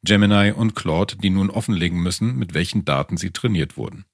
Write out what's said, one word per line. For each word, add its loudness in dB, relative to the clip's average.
Gemini 4
und 0
Claude, -2
die 2
nun 2
offenlegen -2
müssen, -2
mit -6
welchen -2
Daten -2
sie -6
trainiert -2
wurden. -10